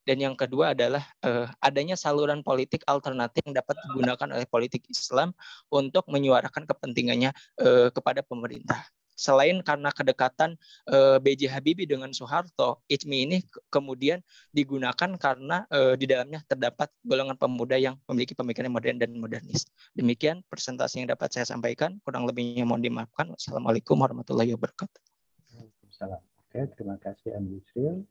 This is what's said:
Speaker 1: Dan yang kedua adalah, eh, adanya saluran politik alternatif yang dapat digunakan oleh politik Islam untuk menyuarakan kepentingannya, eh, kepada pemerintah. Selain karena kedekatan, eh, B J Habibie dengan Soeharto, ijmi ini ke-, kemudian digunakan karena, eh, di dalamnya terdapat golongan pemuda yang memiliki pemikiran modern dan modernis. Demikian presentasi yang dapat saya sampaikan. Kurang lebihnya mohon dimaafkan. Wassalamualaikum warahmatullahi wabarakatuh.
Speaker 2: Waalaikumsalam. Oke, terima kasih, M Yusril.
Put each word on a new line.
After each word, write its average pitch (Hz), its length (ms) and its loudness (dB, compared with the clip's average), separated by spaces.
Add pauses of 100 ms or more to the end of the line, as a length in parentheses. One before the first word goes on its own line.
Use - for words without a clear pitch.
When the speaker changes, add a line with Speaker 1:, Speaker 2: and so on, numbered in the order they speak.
Speaker 1:
Dan 135 160 0
yang 135 160 -2
kedua 135 400 0
adalah, 131 320 0 (160)
eh, 120 240 0 (160)
adanya 139 320 0
saluran 147 480 0
politik 131 480 -2
alternatif 131 560 -2
yang 143 80 -10
dapat 139 320 -2
digunakan 131 480 -2
oleh 123 160 -4
politik 120 400 0
Islam 147 400 -2 (400)
untuk 143 400 0
menyuarakan 139 560 2
kepentingannya, 120 640 0 (320)
eh, 123 320 8
kepada 135 320 -2
pemerintah. 123 560 -6 (320)
Selain 147 480 4
karena 143 320 0
kedekatan, 139 640 0 (320)
eh, 135 320 8
B 135 160 4
J 135 160 -2
Habibie 160 320 0
dengan 135 320 -4
Soeharto, 135 720 -2
ijmi 139 400 0
ini 185 160 2
ke-, - 240 -20
kemudian 139 560 0 (240)
digunakan 139 720 0
karena, 143 480 -2
eh, 131 240 4
di 131 160 0
dalamnya 135 400 0
terdapat 131 400 -2 (160)
golongan 135 320 0
pemuda 127 400 0
yang 131 160 2 (160)
memiliki 127 240 0
pemikiran 123 400 -4
modern 123 240 -2
dan 117 160 -2
modernis. 117 560 -6 (240)
Demikian 147 560 0
presentasi 127 560 -4
yang 127 80 -2
dapat - 160 -4
saya 123 160 -4
sampaikan. 127 560 -4
Kurang 127 240 -6
lebihnya 120 400 -2
mohon 117 160 0
dimaafkan. 120 560 -6
Wassalamualaikum 127 640 0
warahmatullahi 123 560 0
wabarakatuh. - 440 -8 (520)
Speaker 2:
Waalaikumsalam. 101 720 -14
Oke, - 340 -14 (140)
terima 101 240 -10
kasih, 104 400 -10
M 101 160 -6
Yusril. 143 580 -4